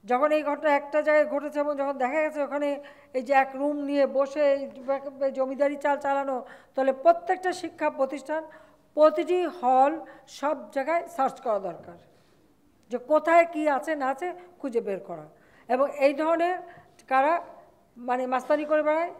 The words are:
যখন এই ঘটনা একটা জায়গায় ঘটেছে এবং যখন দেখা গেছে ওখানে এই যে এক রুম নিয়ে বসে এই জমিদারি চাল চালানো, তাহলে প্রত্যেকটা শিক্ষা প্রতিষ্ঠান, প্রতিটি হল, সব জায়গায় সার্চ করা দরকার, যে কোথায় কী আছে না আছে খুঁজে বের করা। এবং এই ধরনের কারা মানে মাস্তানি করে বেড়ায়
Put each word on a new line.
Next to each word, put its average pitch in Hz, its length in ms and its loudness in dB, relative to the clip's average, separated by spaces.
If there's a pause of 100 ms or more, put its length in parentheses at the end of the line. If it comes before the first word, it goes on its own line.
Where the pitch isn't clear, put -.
যখন 254 320 2
এই 311 140 2
ঘটনা 294 200 0 (100)
একটা 294 260 -2
জায়গায় 302 280 4
ঘটেছে 285 300 -4
এবং 294 160 -2
যখন 277 140 -2 (100)
দেখা 269 200 -2
গেছে 294 220 -4
ওখানে 285 220 -4 (480)
এই 254 120 -2
যে 277 40 2 (100)
এক 269 80 -2 (100)
রুম 294 160 0 (120)
নিয়ে 285 160 4 (140)
বসে 277 240 0 (120)
এই 277 80 -4 (760)
জমিদারি 269 460 0
চাল 285 200 2
চালানো, 277 320 -2 (380)
তাহলে 269 180 2 (120)
প্রত্যেকটা 359 460 2 (120)
শিক্ষা 320 260 -4 (100)
প্রতিষ্ঠান, 277 440 -4 (540)
প্রতিটি 311 420 4 (220)
হল, 262 320 6 (480)
সব 294 160 -2 (180)
জায়গায় 311 280 -2 (140)
সার্চ 269 280 0
করা 214 240 0
দরকার, 170 300 -14 (920)
যে 240 60 -6 (160)
কোথায় 330 320 6 (100)
কী 302 80 -2 (140)
আছে 320 160 -4 (100)
না 254 120 -2
আছে 359 140 -6 (320)
খুঁজে 233 280 -2
বের 190 200 -4
করা। 156 180 -12 (480)
এবং 269 120 2 (200)
এই 294 60 6 (100)
ধরনের 339 340 0 (560)
কারা 269 220 4 (720)
মানে 254 140 0 (120)
মাস্তানি 302 360 0
করে 302 180 2
বেড়ায় 330 300 0